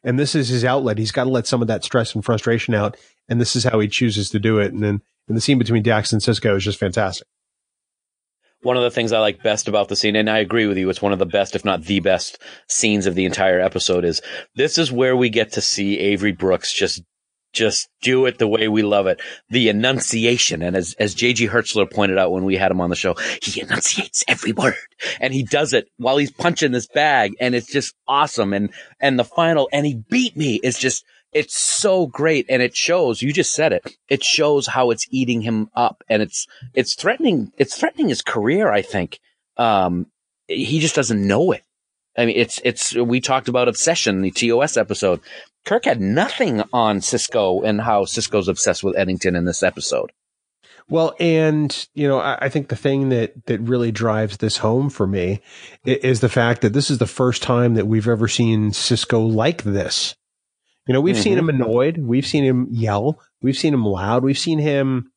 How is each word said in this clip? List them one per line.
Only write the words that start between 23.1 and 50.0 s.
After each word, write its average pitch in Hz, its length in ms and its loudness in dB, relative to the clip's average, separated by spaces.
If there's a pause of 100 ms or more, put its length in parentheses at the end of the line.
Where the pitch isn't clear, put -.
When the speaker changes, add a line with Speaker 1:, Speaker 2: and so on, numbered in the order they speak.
Speaker 2:
he - 180 -6
enunciates - 680 -4
every - 260 -2
word. 131 220 0 (460)
And 131 120 -2
he 135 100 0
does 143 300 0
it 117 160 0 (100)
while 127 180 0
he's 143 160 0
punching 160 400 0
this 123 140 -2
bag. 135 540 2
And 123 140 0
it's 117 160 -4
just 131 240 -4 (140)
awesome. 131 440 0
And, 101 180 -2 (300)
and 135 180 2
the 120 60 2
final, 165 480 0
"And 143 140 0
he 143 80 -2
beat 233 420 -2
me," 139 260 0
is 123 160 -2
just, - 260 -2 (280)
it's - 260 -2
so 190 480 0
great. 143 440 0
And 131 100 2
it 123 160 0
shows, 160 460 0
you 143 100 -2
just 165 200 0
said 147 200 0
it, - 240 -4 (120)
it 139 140 0
shows 147 440 2
how 123 240 2
it's - 200 -2
eating 123 300 -2
him 107 340 -2
up. - 360 -2
And 110 100 2
it's, - 260 -6 (280)
it's 123 200 0
threatening, 196 600 -2
it's - 220 0
threatening 294 320 -2
his 107 120 -2
career, 139 480 0
I 104 120 2
think. - 360 -6 (380)
Um, 92 500 0 (400)
he 127 320 -2
just 156 160 0
doesn't 113 320 0
know 120 260 2
it. - 100 -4 (560)
I 120 80 2
mean, 113 100 0
it's, 117 280 -2
it's, 120 300 -4
we 120 260 0
talked 131 280 -2
about 123 200 2
obsession 113 480 0
in 95 60 0
the 95 80 0
T 117 220 0
O 120 80 2
S 151 160 -2
episode. 101 440 0 (460)
Kirk 233 180 0
had 117 160 0
nothing 123 600 0 (100)
on 110 280 2
Sisko 104 640 0
and 107 140 0
how 107 240 0
Sisko's 101 440 -2
obsessed 95 360 0
with 95 120 0
Eddington 92 380 0
in 87 120 0
this 87 180 -2
episode. - 480 -4 (760)